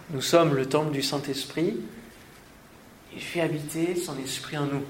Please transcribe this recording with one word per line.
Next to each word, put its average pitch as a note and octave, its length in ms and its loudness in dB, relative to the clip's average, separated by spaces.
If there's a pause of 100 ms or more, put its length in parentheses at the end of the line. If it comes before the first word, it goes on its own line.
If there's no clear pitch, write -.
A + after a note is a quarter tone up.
(120)
Nous C3+ 100 -2
sommes E3 320 6
le C3 140 2
temple D3+ 240 2
du C#3 100 0
Saint-Esprit. D3 760 -2 (1400)
Il E3+ 60 -10
fait - 200 -2
habiter D#3+ 540 0
son D#3+ 280 -2
Esprit - 320 -6
en C#3+ 100 0
nous. C#3 240 0